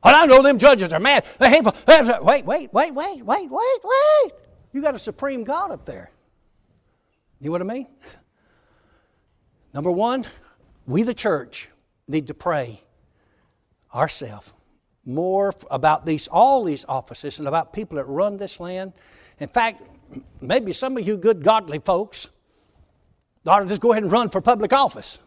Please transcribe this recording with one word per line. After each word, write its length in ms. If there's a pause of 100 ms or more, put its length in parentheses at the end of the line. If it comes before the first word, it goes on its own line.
"Well, 140
I 100
know 160
them 160
judges 360
are 80
mad. 240 (140)
They 100
hate 160
for," 80 (500)
wait, 220
wait, 260
wait, 220
wait, 320
wait, 260
wait, 0
wait. 800 (400)
You 100
got 140
a 40
supreme 440
God 280
up 120
there. 280 (1300)
You 60
know 40
what 100
I 40
mean? 220 (1900)
Number 180
one, 340 (600)
we 180
the 100
church 540 (400)
need 200
to 60
pray 480 (1120)
ourselves 600 (520)
more 440
f-, 220
about 340
these, 220
all 360
these 240
offices 520
and 80
about 260
people 240
that 80
run 320
this 220
land. 340 (460)
In 80
fact, 340 (600)
maybe 300
some 260
of 100
you 100
good 260
godly 360
folks 500 (1160)
ought 140
to 60
just 140
go 140
ahead 100
and 80
run 180
for 120
public 320
office. 540